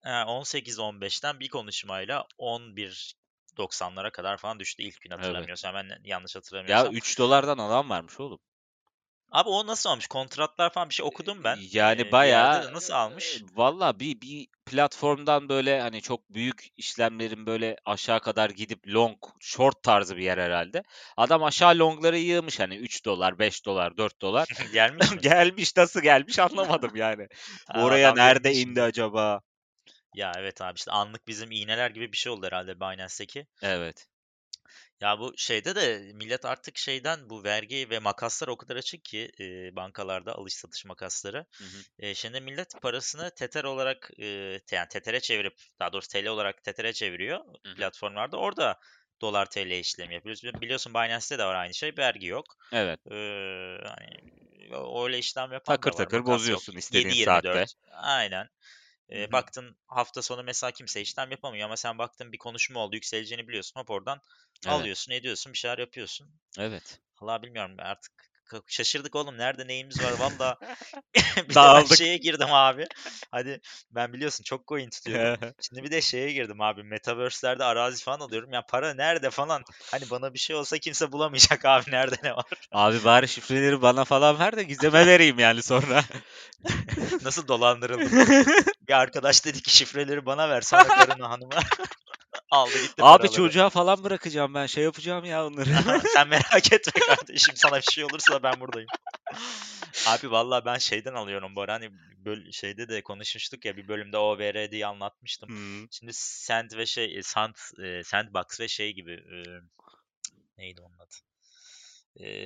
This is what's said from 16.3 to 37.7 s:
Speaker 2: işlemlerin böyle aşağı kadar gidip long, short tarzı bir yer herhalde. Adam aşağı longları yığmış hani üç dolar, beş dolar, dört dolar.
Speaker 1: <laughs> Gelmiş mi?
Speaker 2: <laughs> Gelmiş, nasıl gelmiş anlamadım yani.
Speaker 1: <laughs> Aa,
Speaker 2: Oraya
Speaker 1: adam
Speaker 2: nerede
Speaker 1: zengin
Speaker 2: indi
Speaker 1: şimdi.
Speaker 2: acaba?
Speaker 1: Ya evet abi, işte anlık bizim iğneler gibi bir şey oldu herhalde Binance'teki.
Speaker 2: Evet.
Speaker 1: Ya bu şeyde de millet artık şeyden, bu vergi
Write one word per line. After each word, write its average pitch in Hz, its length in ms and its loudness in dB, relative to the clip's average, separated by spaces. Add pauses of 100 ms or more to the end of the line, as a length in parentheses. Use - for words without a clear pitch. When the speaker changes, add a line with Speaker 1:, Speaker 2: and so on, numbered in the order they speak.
Speaker 2:
işlemlerin 113 680 -4
böyle 113 300 -4 (100)
aşağı 110 360 -2
kadar 107 280 0
gidip 101 380 -12
long, 110 300 2 (220)
short - 440 0
tarzı 101 340 4
bir 92 60 -8
yer 92 140 0
herhalde. 87 460 -4 (340)
Adam 156 260 2
aşağı 170 320 6
longları 160 420 2
yığmış 170 420 -2
hani 95 180 -4
üç - 280 -10
dolar, 92 340 0
beş 107 260 0
dolar, 90 320 -2
dört 107 240 -4
dolar. 113 260 0
Speaker 1:
<laughs> 117 260 -10
Gelmiş 127 380 4
mi? 202 60 -6
Speaker 2:
<laughs> - 40 -10
Gelmiş, 175 560 4
nasıl 175 240 4
gelmiş 147 380 6
anlamadım 156 560 0
yani. 110 320 -4 (200)
Speaker 1:
<laughs> - 200 -20
Aa, 113 160 -2
Speaker 2:
Oraya 135 260 8
Speaker 1:
adam 120 80 4
Speaker 2:
nerede 127 320 8
Speaker 1:
zengin 139 100 2
Speaker 2:
indi 127 100 -2
Speaker 1:
şimdi. 123 120 0
Speaker 2:
acaba? 110 600 0 (720)
Speaker 1:
Ya 98 220 -6
evet 95 240 -10
abi, 92 140 -10
işte - 160 -10
anlık 107 360 -4
bizim 113 240 -12
iğneler 110 380 -4
gibi 110 220 -12
bir 107 60 -8
şey 127 140 -6
oldu 98 140 -8
herhalde 92 340 -8
Binance'teki. 95 680 -12 (140)
Speaker 2:
Evet. 87 460 -6 (960)
Speaker 1:
Ya 104 180 -2
bu 123 180 -10
şeyde 120 380 -4
de 107 380 -4
millet 110 320 -10
artık - 320 -10
şeyden, 139 520 -8
bu 107 140 -16
vergi 107 460 -6